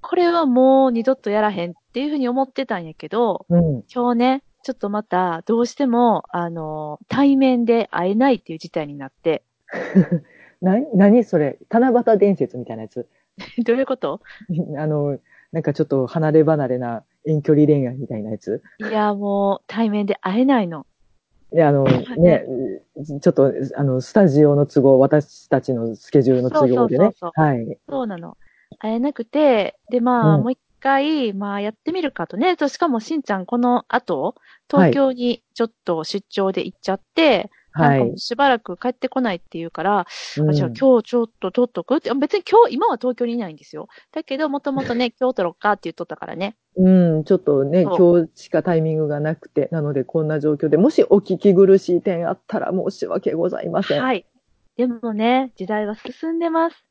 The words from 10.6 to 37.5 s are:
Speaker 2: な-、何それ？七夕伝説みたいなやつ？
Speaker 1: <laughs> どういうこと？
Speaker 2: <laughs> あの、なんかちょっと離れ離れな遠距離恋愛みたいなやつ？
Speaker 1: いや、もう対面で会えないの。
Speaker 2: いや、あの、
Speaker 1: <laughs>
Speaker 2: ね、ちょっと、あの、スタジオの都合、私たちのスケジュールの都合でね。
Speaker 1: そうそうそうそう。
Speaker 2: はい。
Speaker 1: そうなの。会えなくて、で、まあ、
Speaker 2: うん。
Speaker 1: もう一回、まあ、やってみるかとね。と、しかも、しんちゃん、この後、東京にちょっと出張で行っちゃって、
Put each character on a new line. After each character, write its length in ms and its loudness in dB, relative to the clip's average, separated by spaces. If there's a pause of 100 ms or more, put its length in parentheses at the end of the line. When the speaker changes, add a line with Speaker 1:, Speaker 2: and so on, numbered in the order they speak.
Speaker 2:
な-、 160 0 (160)
何 300 6
そ 140 -2
れ？ 200 -2 (120)
七 220 2
夕 260 2
伝 200 2
説 200 -4
み 80 -10
た 80 -12
い 40 -10
な 60 -12
や 60 -16
つ？ 180 -12 (300)
Speaker 1:
<laughs> 280 -8
ど 80 0
う 20 2
い 60 -2
う 40 -2
こ 120 -6
と？ 240 -8 (280)
Speaker 2:
<laughs> 300 -6
あ 80 -4
の、 320 -2 (320)
な 80 -4
ん 40 -8
か 100 -2
ち 80 -4
ょ 40 2
っ 20 -20
と 200 -2
離 240 -2
れ 120 6
離 240 0
れ 100 -2
な 260 -8 (220)
遠 160 -2
距 120 2
離 120 6
恋 220 4
愛 100 -8
み 100 -12
た 100 -8
い 60 -8
な 80 -8
や 60 -8
つ？ 260 -8 (160)
Speaker 1:
い 40 -10
や、 300 -2
も 440 -2
う 100 -18
対 220 -2
面 160 -2
で 160 -4
会 200 -2
え 40 2
な 160 2
い 60 -4
の。 200 -12 (640)
Speaker 2:
い 60 2
や、 100 6
あ 40 6
の、 140 4
Speaker 1:
<laughs> 320 0
Speaker 2:
ね、 280 6 (760)
ち 60 2
ょ 40 6
っ 20 -2
と、 180 4 (240)
あ 80 -2
の、 180 0
ス 120 -16
タ 140 6
ジ 180 6
オ 100 4
の 100 2
都 160 0
合、 180 6
私 500 0
た 120 0
ち 120 -6
の 220 -6
ス 160 -20
ケ 100 6
ジ 100 2
ュ 40 6
ー 20 2
ル 60 0
の 80 -2
都 100 2
合 60 4
で 40 2
ね。 60 2
Speaker 1:
そ 80 4
う 20 -2
そ 100 -2
う 20 0
そ 120 4
う 20 -16
そ 140 -12
う。 80 -10
Speaker 2:
は 200 2
い。 240 -8 (100)
Speaker 1:
そ 140 -6
う 40 -8
な 100 -10
の。 200 -16 (420)
会 140 -6
え 60 -4
な 140 -2
く 120 -10
て、 520 2 (120)
で、 120 0
ま 320 4
あ、 40 4
Speaker 2:
う 20 2
ん。 40 0
Speaker 1:
も 40 -2
う 60 -2
一 60 -8 (200)
回、 540 0
ま 220 -6
あ、 60 -6
や 80 -4
っ 40 -12
て 180 -8
み 100 -4
る 100 -4
か 160 -8
と 80 -14
ね。 220 0
と、 100 -2
し 100 -6
か 100 0
も、 120 0
し 160 -8
ん 60 -4
ち 100 -8
ゃ 60 -2
ん、 80 -8
こ 120 -4
の 300 0
後、 480 -4 (340)
東 220 6
京 200 2
に 320 -4 (100)
ち 80 -6
ょ 40 0
っ 60 -10 (140)
と 180 -4
出 240 -8
張 240 -2
で 140 -4
行 100 -14
っ 60 -20
ち 80 -8
ゃ 60 -2
っ 60 -14 (120)
て、 380 2 (200)